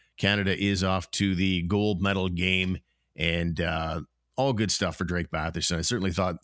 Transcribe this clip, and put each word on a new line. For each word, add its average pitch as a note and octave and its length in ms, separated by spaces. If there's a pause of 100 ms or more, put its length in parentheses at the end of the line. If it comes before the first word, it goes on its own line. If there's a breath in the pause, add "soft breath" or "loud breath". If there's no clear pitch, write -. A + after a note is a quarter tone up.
(160 loud breath)
Canada G2 420
is G2 240
off F#2 280
to G2 240
the F#2 300
gold G2+ 360
medal G2 300
game, F#2 480 (360)
and, E2+ 460
uh, D#2+ 400 (340)
all C3 200
good G#2 160
stuff E2+ 260
for F#2 80
Drake F2 260
Batherson. D#2+ 460
I E2 60
certainly F#2+ 300
thought, F2+ 320